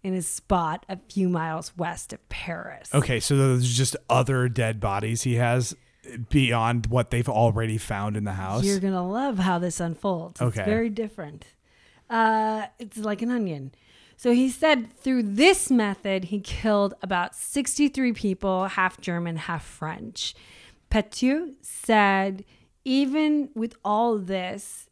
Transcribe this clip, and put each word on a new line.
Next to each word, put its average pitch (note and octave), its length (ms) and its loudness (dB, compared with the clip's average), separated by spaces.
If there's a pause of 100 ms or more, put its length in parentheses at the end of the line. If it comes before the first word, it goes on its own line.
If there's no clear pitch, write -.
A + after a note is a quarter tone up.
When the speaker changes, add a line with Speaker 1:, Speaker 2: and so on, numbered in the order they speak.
Speaker 1:
in F#3+ 100 -2
a F#3 80 -2
spot E3+ 640 0
a F#3+ 100 -8 (120)
few F#3+ 200 2
miles E3 480 -4
west E3+ 360 -6
of - 160 -18
Paris. - 640 -10
Speaker 2:
Okay, C3 260 2
so - 160 0
there's B2+ 400 2
just C3 200 0 (140)
other B2+ 400 2
dead A2+ 300 -2
bodies G#2+ 440 -2
he B2 120 0
has A#2+ 400 2 (540)
beyond A#2 580 4
what A#2+ 240 2
they've A#2+ 160 0
already A2 500 2
found G#2 380 -4
in G#2+ 80 -2
the G2+ 100 -2
house? F#2+ 300 -2
Speaker 1:
You're G3 160 2
gonna F#3 260 -2
love A3 340 -2
how F3+ 200 2
this F3 220 -4
unfolds. E3+ 580 -4
It's A#2+ 180 0
Speaker 2:
Okay. - 60 -4
Speaker 1:
very A3+ 260 0
different. G3+ 560 -10 (640)
Uh, A3 580 2 (120)
it's A3 180 -14
like G#3 240 -4
an A3+ 100 -2
onion. D#3+ 420 -4 (420)
So A#3+ 160 2
he B3+ 180 6
said C4 440 2
through B3+ 300 0
this B3+ 460 4
method, G3 560 2
he G3+ 140 -4
killed G3+ 640 0
about F3+ 340 -2
sixty-three C4 800 0
people, F#3+ 540 -2
half F#3 340 0
German, E3+ 340 -4
half D#3+ 300 -6
French. - 680 -10 (560)
Petiot C4 720 0
said, G3 840 0 (400)
even C#4+ 680 2
with A3+ 300 -6
all G#3+ 340 2
this F#3+ 760 -6